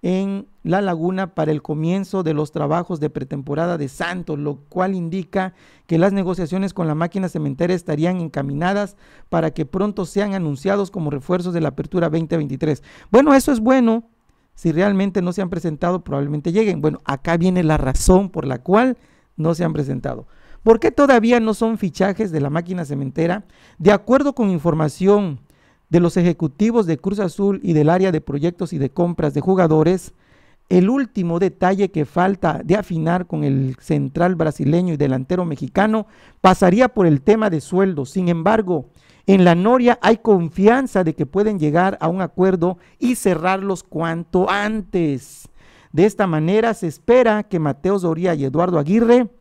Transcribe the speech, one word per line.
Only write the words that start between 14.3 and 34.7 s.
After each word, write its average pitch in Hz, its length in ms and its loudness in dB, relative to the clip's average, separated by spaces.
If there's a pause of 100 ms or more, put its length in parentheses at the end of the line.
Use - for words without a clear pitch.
Si - 180 -4
realmente 196 480 0
no 175 140 -2
se 202 80 -4
han 180 80 -4
presentado, 170 520 -4
probablemente 143 500 -4
lleguen. 196 280 0
Bueno, 151 240 -2
acá 165 320 -4
viene 180 260 0
la 156 140 2
razón 175 540 2
por - 160 -8
la 127 160 -6
cual 233 340 2 (400)
no 160 180 -2
se 170 100 -4
han 165 100 -2
presentado. 131 520 -6 (360)
¿Por 226 180 6
qué - 100 2
todavía 240 500 4
no 220 140 -2
son 226 240 -2
fichajes 196 520 -2
de 156 100 -4
la 139 100 -2
máquina 170 340 -6
cementera? 147 600 -4 (340)
De 175 140 4
acuerdo 269 420 2
con 214 160 0
información 165 880 0 (480)
de 175 120 4
los 170 180 0
ejecutivos 180 680 0
de 165 140 -2
Cruz 196 200 -4
Azul 196 460 -2
y 170 80 -2
del 151 160 4
área 185 240 2
de 156 80 -2
proyectos 160 540 -6
y 160 40 -6
de 135 120 -4
compras 170 420 -2
de 143 80 -2
jugadores, 175 720 2 (560)
el 185 220 4
último 202 480 -2
detalle 190 520 0
que 156 140 -2
falta 175 580 -2
de 160 140 2
afinar 175 500 -2
con 156 160 -6
el 135 380 -2
central 156 540 -2
brasileño 165 580 0